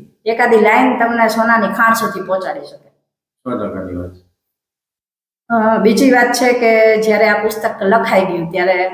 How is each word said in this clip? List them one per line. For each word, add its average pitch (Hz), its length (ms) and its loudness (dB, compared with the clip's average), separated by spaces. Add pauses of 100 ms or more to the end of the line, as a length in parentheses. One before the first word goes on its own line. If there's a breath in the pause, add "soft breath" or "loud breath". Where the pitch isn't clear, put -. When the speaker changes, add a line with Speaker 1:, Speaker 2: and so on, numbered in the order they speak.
(260)
Speaker 1:
એકાદી 226 300 2
લાઈન 240 420 2
તમને 233 300 0
સોનાની 220 380 0
ખાણ 208 260 2
સુધી 202 280 -4
પહોંચાડી - 400 -6
શકે. - 280 -20 (500)
Speaker 2:
સો 123 120 -12
ટકાની 92 460 -8
વાત 90 140 -10
છે. - 180 -20 (1200)
Speaker 1:
અ, 220 320 0
બીજી 233 320 4
વાત 247 200 2
છે 247 200 0
કે 220 500 2
જ્યારે 214 260 2
આ 208 140 0
પુસ્તક 220 280 -4 (120)
લખાઈ 196 420 0
ગયું 170 260 -6
ત્યારે 185 440 0